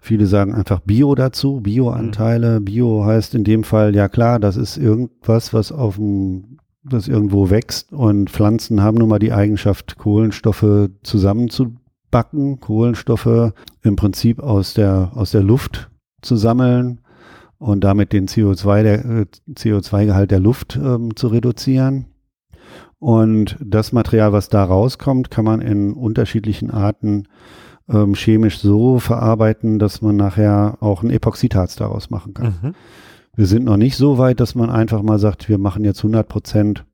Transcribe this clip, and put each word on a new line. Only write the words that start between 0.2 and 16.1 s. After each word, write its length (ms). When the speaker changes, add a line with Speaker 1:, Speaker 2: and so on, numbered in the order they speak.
Speaker 1:
sagen 260
einfach 260
Bio 340
dazu, 460
Bioanteile. 1000
Speaker 2:
Mhm. 40
Speaker 1:
Bio 400
heißt 300
in 80
dem 220
Fall, 300
ja 120
klar, 320
das 160
ist 220
irgendwas, 760
was 200
auf 240
dem, 600
das 260
irgendwo 400
wächst. 420
Und 380
Pflanzen 520
haben 160
nun 120
mal 100
die 140
Eigenschaft, 640
Kohlenstoffe 920
zusammenzubacken, 1600
Kohlenstoffe 920
im 160
Prinzip 420
aus 340
der, 420
aus 160
der 120
Luft 460